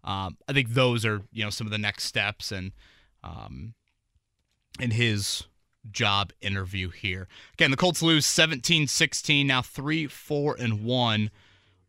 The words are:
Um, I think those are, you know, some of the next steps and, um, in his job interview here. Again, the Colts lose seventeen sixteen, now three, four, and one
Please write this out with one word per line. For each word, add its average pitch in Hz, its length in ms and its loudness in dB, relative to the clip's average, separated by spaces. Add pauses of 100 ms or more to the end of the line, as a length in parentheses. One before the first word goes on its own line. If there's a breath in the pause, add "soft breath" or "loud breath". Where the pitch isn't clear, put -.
Um, 95 340 -6 (120)
I 143 40 -2
think 127 200 2
those 120 320 4
are, 107 160 0 (100)
you 110 140 -4
know, 104 40 -4
some 110 160 -6
of 104 60 -6
the 107 60 -2
next 104 260 -2
steps - 480 -2
and, 95 220 -6 (500 soft breath)
um, 67 500 -12 (1080)
in 123 100 0
his 107 520 0 (480)
job 101 500 0
interview 95 480 -4
here. 92 380 -6 (260 loud breath)
Again, 151 180 4
the 131 60 0
Colts 180 240 2
lose 160 240 4
seventeen 160 640 2
sixteen, 143 600 2
now 131 140 2
three, 147 460 -4
four, 147 520 -2
and 110 240 -2
one 113 480 2 (580 soft breath)